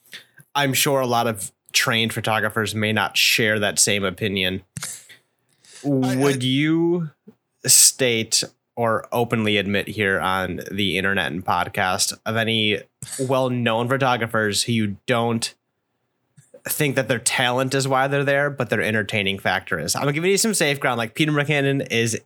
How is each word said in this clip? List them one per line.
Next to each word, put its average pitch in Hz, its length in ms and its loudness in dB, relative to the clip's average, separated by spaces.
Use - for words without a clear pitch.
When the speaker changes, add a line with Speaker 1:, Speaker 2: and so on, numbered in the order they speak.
Speaker 1:
I'm 143 200 2
sure 139 260 2
a 131 60 0
lot 117 200 2
of 110 260 -4
trained 113 400 2
photographers 107 640 -2
may 107 180 0
not 101 240 0
share 110 420 2
that 98 200 0
same 101 260 2
opinion. 92 580 -2
Speaker 2:
I, 143 40 -2
I 131 280 2
Speaker 1:
Would 135 260 2
you 160 680 0
state 117 760 4
or 113 360 0
openly 113 460 0
admit 101 300 -2
here 98 320 0
on 92 400 -2
the 95 260 0
internet 95 360 0
and 90 120 -6
podcast 92 680 0
of 110 120 -4
any 110 440 0
well-known 123 680 0
photographers 117 760 0
who 120 80 -2
you 107 240 -2
don't 117 480 0
think 143 300 0
that 127 120 0
their 123 100 0
talent 127 560 0
is 135 140 0
why 135 180 2
they're 139 180 0
there, 143 240 2
but 135 220 -4
their 113 100 0
entertaining 101 580 0
factor 92 420 -2
is? 82 160 -4
I'm 143 160 -2
giving 165 180 0
you 196 80 2
some 220 160 0
safe 143 260 0
ground. 127 160 0
Like, 113 180 -4
Peter 151 180 2
McKinnon 139 580 0
is 113 360 0